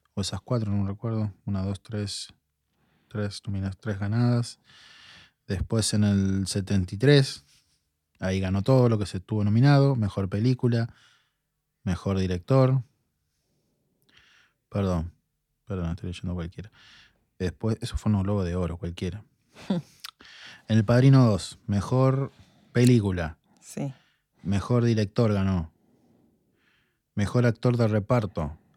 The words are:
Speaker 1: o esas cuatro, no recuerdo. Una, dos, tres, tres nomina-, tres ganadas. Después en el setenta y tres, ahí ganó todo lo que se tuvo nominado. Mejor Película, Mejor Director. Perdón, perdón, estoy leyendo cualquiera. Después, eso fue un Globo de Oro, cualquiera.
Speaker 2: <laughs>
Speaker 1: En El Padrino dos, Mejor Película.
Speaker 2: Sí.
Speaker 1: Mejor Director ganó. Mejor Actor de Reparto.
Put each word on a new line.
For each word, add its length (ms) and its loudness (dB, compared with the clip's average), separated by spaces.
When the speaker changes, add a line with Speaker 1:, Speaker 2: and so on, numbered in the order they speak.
Speaker 1:
o 80 -6
esas 220 -6
cuatro, 280 -4
no 160 0
recuerdo. 460 -4
Una, 160 -4
dos, 200 -6
tres, 460 -10
tres 380 -8
nomina-, 340 -4
tres 180 -6
ganadas. 600 -2
Después 480 -2
en 100 2
el 420 2
setenta 480 -2
y 40 -8
tres, 460 4
ahí 200 -2
ganó 220 0
todo 280 4
lo 80 0
que 80 -4
se 140 -8
tuvo 240 -4
nominado. 520 4
Mejor 320 -2
Película, 680 0
Mejor 340 -2
Director. 640 2
Perdón, 440 -2
perdón, 240 -6
estoy 200 -8
leyendo 240 -8
cualquiera. 360 -10
Después, 420 -4
eso 160 -8
fue 160 0
un 100 2
Globo 220 -2
de 120 -4
Oro, 200 -4
cualquiera. 480 -8
Speaker 2:
<laughs> 140 -4
Speaker 1:
En 120 2
El 80 4
Padrino 400 6
dos, 400 -2
Mejor 680 0
Película. 640 2
Speaker 2:
Sí. 320 -10
Speaker 1:
Mejor 420 0
Director 460 0
ganó. 400 0
Mejor 300 2
Actor 320 2
de 100 2
Reparto. 680 -2